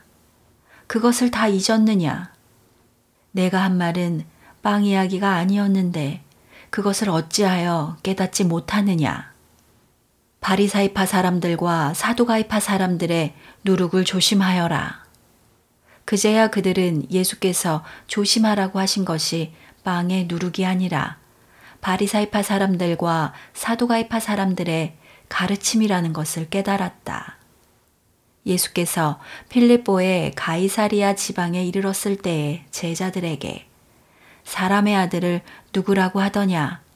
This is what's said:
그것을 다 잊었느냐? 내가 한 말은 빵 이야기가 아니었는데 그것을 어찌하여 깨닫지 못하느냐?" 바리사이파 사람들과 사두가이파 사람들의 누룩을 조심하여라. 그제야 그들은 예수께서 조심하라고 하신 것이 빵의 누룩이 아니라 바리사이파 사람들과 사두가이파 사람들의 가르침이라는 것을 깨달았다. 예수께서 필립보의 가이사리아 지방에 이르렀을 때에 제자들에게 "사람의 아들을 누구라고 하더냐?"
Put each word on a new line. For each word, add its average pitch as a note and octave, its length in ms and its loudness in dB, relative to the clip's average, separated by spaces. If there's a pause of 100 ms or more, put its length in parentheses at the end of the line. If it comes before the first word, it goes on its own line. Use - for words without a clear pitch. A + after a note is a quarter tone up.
(880)
그것을 A#3+ 420 2
다 A3+ 180 0
잊었느냐? G3 880 2 (960)
내가 F#3 300 0
한 F#3 160 2
말은 E3+ 480 -2 (380)
빵 G#3 220 2
이야기가 F#3+ 480 2
아니었는데 F3+ 880 0 (480)
그것을 G3+ 380 -2
어찌하여 E3+ 920 0
깨닫지 F#3+ 440 -2
못하느냐?" E3+ 880 0 (1080)
바리사이파 G3 640 2
사람들과 E3+ 880 0
사두가이파 A3+ 640 0
사람들의 F3 760 0 (300)
누룩을 F#3 400 2
조심하여라. F3+ 1000 0 (1000)
그제야 G#3+ 420 4
그들은 F#3 640 0
예수께서 F3+ 720 0 (240)
조심하라고 G3+ 720 0
하신 F#3+ 260 0
것이 D#3+ 480 -4 (300)
빵의 F3+ 420 0
누룩이 F3 400 -4
아니라 F#3 520 -2 (640)
바리사이파 G3+ 600 0
사람들과 F3 920 0 (200)
사두가이파 A#3 640 -2
사람들의 F3+ 800 -2 (320)
가르침이라는 F#3 840 0
것을 D#3 360 -6
깨달았다. G3 880 -6 (1080)
예수께서 F3 760 -2 (300)
필립보의 F#3+ 840 4
가이사리아 G3 800 0
지방에 F3+ 520 -2
이르렀을 G3 500 -2
때에 D3+ 560 -2
제자들에게 E3+ 960 -6 (800)
"사람의 G3+ 500 2
아들을 F3 460 0 (340)
누구라고 F#3+ 460 0
하더냐?" F#3+ 600 0 (140)